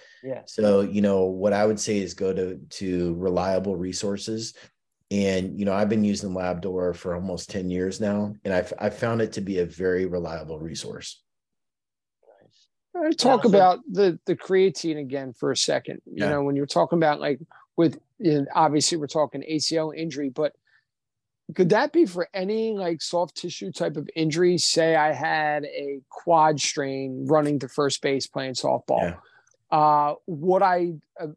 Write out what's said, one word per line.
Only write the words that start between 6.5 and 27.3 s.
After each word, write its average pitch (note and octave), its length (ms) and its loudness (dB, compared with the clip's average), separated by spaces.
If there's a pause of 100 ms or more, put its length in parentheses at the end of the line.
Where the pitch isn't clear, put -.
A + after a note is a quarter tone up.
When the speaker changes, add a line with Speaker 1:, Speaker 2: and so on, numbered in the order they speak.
Speaker 2:
Door F2+ 340 -2
for F2 200 -6
almost F2+ 360 -8
ten F#2 180 -4
years F#2 320 -4
now, G#2 320 -2 (100)
and G2 100 -2
I've, G#2+ 260 -2
I've G#2 180 -2
found A#2 240 -2
it A2 120 -2
to A2 80 -6
be F#2+ 180 -2
a F2 60 0
very F#2 400 0
reliable D#2+ 540 -6
resource. - 640 -12 (1160)
Speaker 1:
Nice. - 260 -20 (280)
Speaker 3:
All F4 80 -4
right, D#4 140 2
talk B3+ 260 4
Speaker 1:
Yeah, A#3+ 80 6
so F#3+ 60 8
Speaker 3:
about F#3 220 6 (100)
the, F#3 360 2
the F3 100 -2
creatine F3+ 640 0
again C3+ 340 -8
for C#3+ 180 -2
a - 60 -2
second. - 480 -2
You - 200 -4
Speaker 2:
Yeah. - 60 0
Speaker 3:
know, C#3+ 120 0
when C#3+ 120 0
you're C#3 100 -2
talking E3+ 320 2
about, D3+ 220 2
like, D3 200 -2 (380)
with, E3 220 2 (180)
you D#3 220 2
know, C#3 140 0
obviously D#3 440 2
we're D3 100 -6
talking C#3+ 400 -2
A D#3 120 -4
C D#3+ 180 -2
L D#3 140 -2
injury, D3 380 -6
but D3 240 -4 (1000)
could F3+ 140 4
that A#3+ 220 2
be E4 140 4
for F3 280 -4
any, A3 400 -2
like, F3 280 -4
soft F3 340 -4
tissue F3 360 -10
type E3+ 260 -4
of D3 180 -8
injury? E3 440 2
Say E3 360 4
I D#3 180 4
had D3+ 520 0
a C#3+ 440 -8
quad D#3 500 4
strain C3+ 680 -4
running D3 320 4